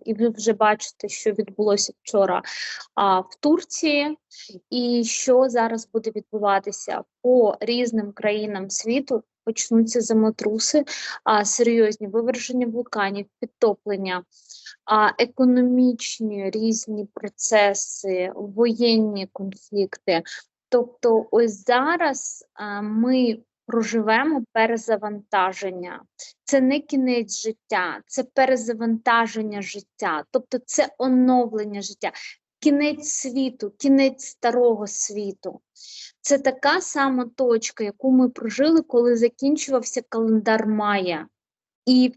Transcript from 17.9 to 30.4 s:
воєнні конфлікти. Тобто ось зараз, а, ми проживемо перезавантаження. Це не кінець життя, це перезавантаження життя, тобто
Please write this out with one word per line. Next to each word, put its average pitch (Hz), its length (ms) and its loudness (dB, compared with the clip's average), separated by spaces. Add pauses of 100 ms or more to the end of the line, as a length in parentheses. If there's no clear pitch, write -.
воєнні 220 1000 0
конфлікти. 190 880 -4 (500)
Тобто 240 580 2
ось 226 340 2
зараз, 285 920 -2
а, 208 280 -10
ми 226 560 2 (280)
проживемо 226 880 0
перезавантаження. 202 1500 -2 (420)
Це 277 160 2
не 269 200 2
кінець 254 640 -2
життя, 185 640 -4
це - 180 -6
перезавантаження 226 1400 0
життя, 190 680 -6
тобто - 360 -4